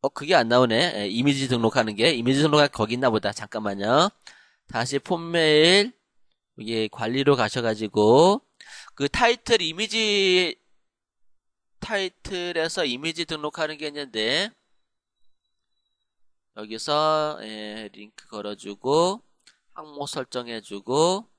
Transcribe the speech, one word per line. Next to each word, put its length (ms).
어, 60
그게 260
안 140
나오네. 480
예, 120
이미지 400
등록하는 480
게. 160
이미지 280
등록할 280
거기 260
있나 160
보다. 220
잠깐만요. 760
다시 300
폰메일, 920
여기 300
관리로 480
가셔가지고, 1040
그 140
타이틀 520
이미지, 960
타이틀에서 1040
이미지 400
등록하는 500
게 120
있는데, 640
여기서, 840
예, 500
링크 360
걸어주고, 960
항목 340
설정해주고 1160